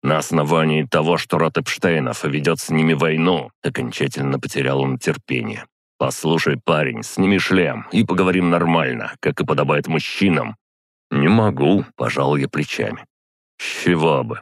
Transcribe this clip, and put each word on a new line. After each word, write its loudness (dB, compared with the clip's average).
"На 2
основании 0
того, 2
что -2
род 0
Эпштейнов -2
ведёт 0
с -10
ними 2
войну", 0
окончательно -4
потерял -2
он -2
терпение. -4
"Послушай, 0
парень, 0
сними 0
шлем 0
и 4
поговорим 2
нормально, 0
как -2
и -2
подобает 0
мужчинам". 0
"Не 2
могу", — 4
пожал 0
я -2
плечами. -6
"С -8
чего 2
бы? -8